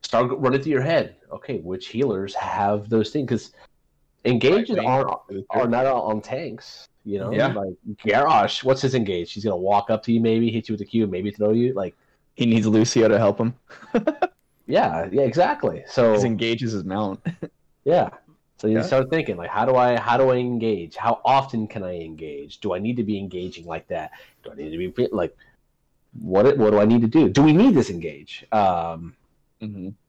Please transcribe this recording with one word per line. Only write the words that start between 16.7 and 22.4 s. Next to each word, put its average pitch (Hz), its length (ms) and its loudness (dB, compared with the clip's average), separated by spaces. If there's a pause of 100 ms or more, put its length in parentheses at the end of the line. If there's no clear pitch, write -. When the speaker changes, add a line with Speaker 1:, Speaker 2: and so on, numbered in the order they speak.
Speaker 2:
his 98 120 -6
mount. 95 360 -4 (320)
<laughs> - 320 -20
Speaker 1:
Yeah. 151 260 2 (480)
So - 100 -8
you 110 100 2
Speaker 2:
Yeah. - 60 0
Speaker 1:
start 135 280 0
thinking, 156 260 -4
like, 85 140 -10
"How 107 120 -2
do 127 120 2
I, 123 240 4
how 117 180 -2
do 135 140 4
I 127 60 2
engage? 113 580 -4
How 117 280 -2
often 127 440 0
can 104 160 -10
I 90 160 -8
engage? 78 640 -14